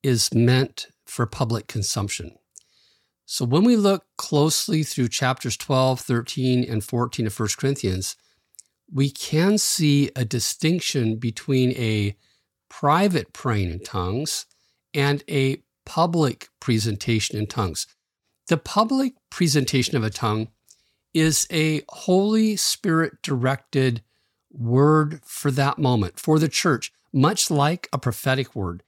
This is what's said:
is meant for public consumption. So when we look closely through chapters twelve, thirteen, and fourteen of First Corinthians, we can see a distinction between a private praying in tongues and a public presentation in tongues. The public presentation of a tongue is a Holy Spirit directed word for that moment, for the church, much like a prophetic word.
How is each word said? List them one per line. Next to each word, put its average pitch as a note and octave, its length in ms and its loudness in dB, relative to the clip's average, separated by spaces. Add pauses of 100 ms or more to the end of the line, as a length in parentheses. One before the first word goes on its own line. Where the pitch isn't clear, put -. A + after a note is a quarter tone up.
is B2 300 0
meant B2+ 560 2 (160)
for - 220 -4
public A2+ 400 -4
consumption. - 680 -6 (880)
So - 180 -4
when C#3+ 200 2
we A#3+ 120 6
look G3 300 2 (100)
closely D#3 680 0
through C3 260 -2
chapters B2+ 480 -2
twelve, C3 440 0
thirteen, B2 680 0
and A2 140 -2
fourteen A#2+ 440 -2
of G#2+ 60 -4
First - 260 -4
Corinthians, G2+ 580 -2 (760)
we C#3 180 0
can F3+ 480 0
see C#3+ 580 2
a B2+ 80 -2
distinction B2 920 -2
between B2 560 0
a G#2+ 440 -2 (520)
private E3+ 640 0
praying G#2 380 -2
in E2+ 100 -8
tongues G2+ 680 -6 (460)
and C#3+ 360 0
a C3+ 340 0 (240)
public E3 640 0 (100)
presentation A2 800 -2
in G#2+ 80 -4
tongues. G2 400 -6 (640)
The E3+ 80 2
public B3+ 580 0 (160)
presentation C#3 680 0
of A#2 60 0
a A2 80 -2
tongue A2 380 -2 (680)
is D#3+ 360 2
a D#3 380 0
Holy G#3+ 680 2
Spirit - 680 -2
directed C3 800 0 (480)
word D3 720 2
for - 260 -4
that C#3 280 0
moment, B2 400 2
for D#3 200 2
the D#3 100 2
church, - 440 -2 (200)
much D3+ 380 2
like D#3 420 0
a - 60 -4
prophetic C3 560 -2
word. F2+ 340 -6